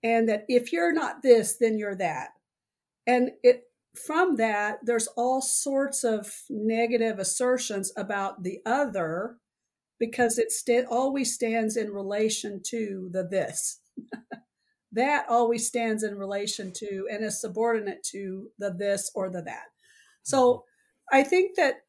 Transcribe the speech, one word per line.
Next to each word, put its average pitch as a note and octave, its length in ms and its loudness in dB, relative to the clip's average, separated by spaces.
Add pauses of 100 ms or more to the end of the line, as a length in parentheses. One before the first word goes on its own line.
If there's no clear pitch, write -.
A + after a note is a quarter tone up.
And A3+ 260 4
that G#3+ 180 0
if A#3+ 240 4
you're E4+ 220 2
not D#4 300 -4
this, A3+ 360 6
then A3+ 180 2
you're G#3 180 -4
that. D#3+ 340 -4 (760)
And B3 260 4 (100)
it, B3 220 6 (320)
from D#4+ 420 2
that, G#3+ 460 0
there's A3+ 240 0 (100)
all B3+ 240 2
sorts C#4 600 0
of A3 460 -2
negative A3+ 680 0
assertions A3 800 -2
about G3 460 -4
the F3+ 220 -6
other A3 720 -2 (640)
because A#3 380 0
it A3+ 140 0
sta-, B3 380 0
always C4 440 0
stands A3+ 440 -2
in G#3 140 -4
relation G3+ 760 -4
to G3 440 -6
the F#3 120 -2
this. F3 560 -4 (320)
<laughs> - 80 -12 (760)
That C#4 320 2
always A#3 380 2
stands A3 380 -2
in G3+ 160 -6
relation G3+ 540 -6
to G3+ 380 -8
and G#3+ 140 -4
is G#3+ 160 -4
subordinate A3 680 -2
to F#3+ 480 -10
the G3+ 100 -4
this G3 460 -2
or F#3+ 120 -2
the F3+ 140 -6
that. - 300 -14 (500)
So B3+ 440 4 (460)
I C4+ 120 8
think F#4 320 2
that D4 220 2 (120)